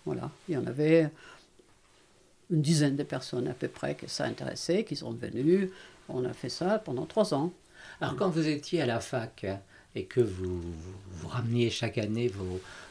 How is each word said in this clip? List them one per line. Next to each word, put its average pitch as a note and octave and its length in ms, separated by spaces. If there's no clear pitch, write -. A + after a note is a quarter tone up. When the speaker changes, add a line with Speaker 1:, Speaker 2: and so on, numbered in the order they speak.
Speaker 1:
Voilà. C#3+ 240
Il E3+ 60
y - 20
en B2 100
avait D3+ 440
une D#3 120
dizaine D3 340
de C#3+ 60
personnes C3 460
à C#3 60
peu C3+ 140
près C#3+ 260
que - 140
ça - 160
intéressait, C#3 600
qui D3 120
sont A#2+ 160
venues. C#3 580
On F#3+ 160
a - 80
fait - 160
ça G3 300
pendant D3+ 280
trois G3+ 280
ans. D#3+ 180
Speaker 2:
Alors, C#3+ 160
quand G3 140
vous D#3 180
étiez D#3 340
à C3 40
la A#2 140
fac, - 480
hein, G2 100
et - 100
que - 160
vous, F#2 400
vous, E2+ 320
vous E2 160
rameniez A#2 420
chaque A2+ 280
année A2 300
vos, F#2 320